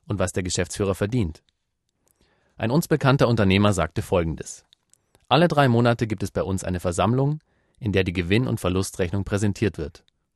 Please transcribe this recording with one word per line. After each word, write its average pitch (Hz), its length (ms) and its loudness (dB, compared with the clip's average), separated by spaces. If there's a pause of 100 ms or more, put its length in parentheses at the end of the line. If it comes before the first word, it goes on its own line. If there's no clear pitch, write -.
und 101 120 -6
was 92 140 -2
der 98 100 -4
Geschäftsführer 92 520 -4
verdient? 104 480 -4 (1160)
Ein 113 160 -4
uns 165 160 0
bekannter 135 400 2
Unternehmer 104 440 4
sagte 87 300 -2
Folgendes: - 640 -4 (640)
„Alle 160 180 4
drei 147 220 4
Monate 120 400 2
gibt 107 160 -4
es - 80 -8
bei 90 100 -2
uns 95 220 -4
eine 90 160 -4
Versammlung, 120 580 0 (400)
in 107 140 -4
der 95 100 2
die 92 100 -2
Gewinn- 92 360 0
und 113 100 -2
Verlustrechnung 95 640 -2
präsentiert 101 560 -2
wird. 82 240 -10 (340)